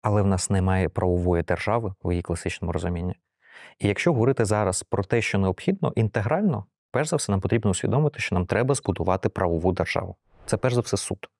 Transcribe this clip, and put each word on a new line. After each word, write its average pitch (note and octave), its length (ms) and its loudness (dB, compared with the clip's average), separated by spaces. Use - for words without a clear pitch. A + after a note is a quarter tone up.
Але G#2 200 2
в F#2+ 40 2
нас G2 240 0
немає F#2 380 2
правової F2+ 540 0
держави G2+ 520 -2
в F#2 80 0
її F2 100 -2
класичному - 500 -6
розумінні. F2 420 -4
І G#2 100 0
якщо B2+ 240 2
говорити A#2+ 320 2
зараз G#2 380 0
про - 220 -4
те, A#2+ 160 0
що - 180 -2
необхідно, C3 580 0
інтегрально, A2+ 720 0
перш D3+ 180 0
за D#3+ 80 -2
все, G#2 160 -2
нам F#2+ 80 2
потрібно A2 300 2
усвідомити, C3 500 0
що - 140 -2
нам F2+ 120 0
треба B2+ 280 2
збудувати - 540 0
правову F2 440 0
державу. F#2 440 -2
Це A2+ 100 0
перш B2 180 0
за A#2+ 60 4
все G#2 160 -2
суд. - 440 -6